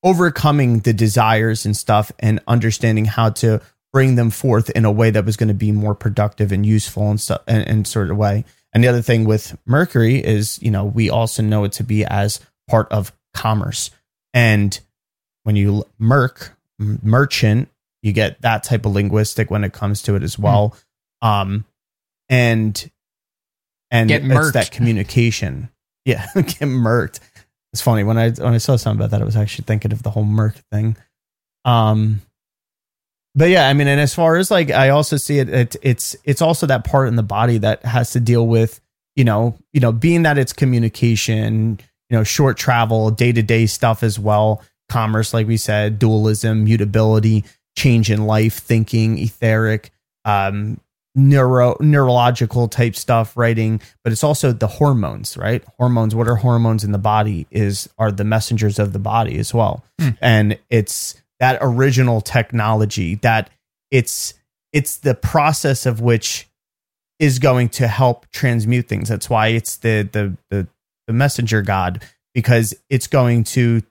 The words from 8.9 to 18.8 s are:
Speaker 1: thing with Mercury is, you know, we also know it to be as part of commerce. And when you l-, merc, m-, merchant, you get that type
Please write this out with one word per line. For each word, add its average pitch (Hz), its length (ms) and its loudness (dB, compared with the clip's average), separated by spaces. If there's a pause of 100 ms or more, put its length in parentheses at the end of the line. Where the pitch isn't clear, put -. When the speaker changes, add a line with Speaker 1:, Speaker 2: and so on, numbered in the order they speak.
Speaker 1:
thing 113 220 2
with 107 320 -2 (100)
Mercury 127 500 2
is, 107 460 -2
you 113 80 0
know, 101 140 -2
we 104 260 -2
also 113 320 -2
know 107 220 0
it 98 80 -4
to - 120 -8
be 107 200 -2
as 101 360 -4 (280)
part 110 220 0
of 104 220 -4 (220)
commerce. 107 560 -4 (420)
And 107 460 2 (680)
when 107 120 0
you 101 200 2
l-, 104 100 -4 (120)
merc, 123 580 0 (240)
m-, 107 220 -4
merchant, 117 680 2 (340)
you 107 100 -2
get 104 300 -2
that 113 220 -2
type 113 220 -2